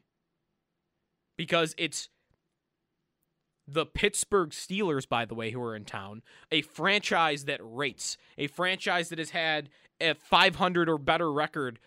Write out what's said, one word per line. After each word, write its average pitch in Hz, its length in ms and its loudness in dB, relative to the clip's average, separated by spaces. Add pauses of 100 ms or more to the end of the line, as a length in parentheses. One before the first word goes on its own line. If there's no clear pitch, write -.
(1400)
because 165 400 0
it's 156 300 -4 (1600)
the 147 180 0
Pittsburgh 202 680 0
Steelers, 180 580 -2
by 117 160 0
the 113 80 -8
way, 113 180 -4
who 123 100 -6
are 113 140 -6
in 104 100 -10
town, 104 360 -10 (280)
a 156 120 2
franchise 165 840 0
that 143 160 -4
rates, 117 540 -6 (220)
a 143 80 -2
franchise 180 640 0
that 165 80 -8
has 156 140 -6
had 156 380 -2 (300)
a 160 140 2
five 180 440 4
hundred 175 300 4
or 156 120 2
better 160 340 2
record 139 540 -4